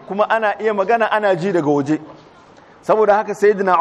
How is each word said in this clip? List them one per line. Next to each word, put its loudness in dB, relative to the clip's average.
kuma -2
ana 0
iya -2
magana 0
ana 0
ji -4
daga 0
waje. 0
Saboda 2
haka -4
Sayyidina 2